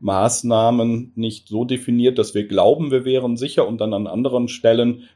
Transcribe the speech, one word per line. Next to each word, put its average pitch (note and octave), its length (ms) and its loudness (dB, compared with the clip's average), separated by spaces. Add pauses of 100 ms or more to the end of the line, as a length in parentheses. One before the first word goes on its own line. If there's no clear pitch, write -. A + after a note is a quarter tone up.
Maßnahmen A#2 1120 0
nicht A2 340 -8
so A2 160 -4
definiert, B2 520 0
dass G#2+ 160 -2
wir G#2 140 -4
glauben, A#2 420 4
wir C3 140 0
wären B2+ 320 0
sicher C3 320 -2
und G#2+ 140 -6
dann A2 120 -2
an G2+ 140 -4
anderen A#2+ 400 -2
Stellen, A#2 560 2 (120)